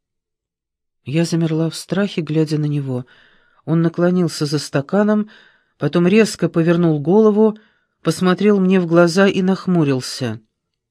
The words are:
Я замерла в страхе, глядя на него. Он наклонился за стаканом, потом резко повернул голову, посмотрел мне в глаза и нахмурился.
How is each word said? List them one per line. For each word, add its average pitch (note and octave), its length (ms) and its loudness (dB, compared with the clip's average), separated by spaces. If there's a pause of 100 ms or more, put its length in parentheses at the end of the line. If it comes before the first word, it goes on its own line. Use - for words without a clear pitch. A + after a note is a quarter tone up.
(1040)
Я D#3+ 200 -2
замерла D#3+ 460 -2
в - 40 -16
страхе, F#3+ 460 -6
глядя D#3 380 -2
на D3 80 -2
него. C3+ 400 -4 (580)
Он E3 180 0
наклонился E3+ 640 0
за D3 120 -4
стаканом, G#3 720 -2 (480)
потом F3 280 0
резко G3 420 2
повернул E3 520 0
голову, G#3+ 580 2 (440)
посмотрел F#3 580 2
мне F#3 180 2
в F3 80 0
глаза F3 400 4
и G3 160 0
нахмурился. C#3 1000 -2 (500)